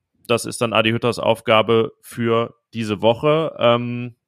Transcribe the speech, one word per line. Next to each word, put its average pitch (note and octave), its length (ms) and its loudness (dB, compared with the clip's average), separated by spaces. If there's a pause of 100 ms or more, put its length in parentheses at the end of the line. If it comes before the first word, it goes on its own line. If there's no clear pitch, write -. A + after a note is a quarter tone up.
(260)
das A#2 180 0
ist A2+ 160 -10
dann A#2 120 -2
Adi A2 180 2
Hütters A#2 300 -2
Aufgabe A2+ 720 2 (100)
für A2+ 540 -2 (180)
diese G#2+ 260 -4
Woche. D3 580 2
Ähm, A#2+ 580 0 (120)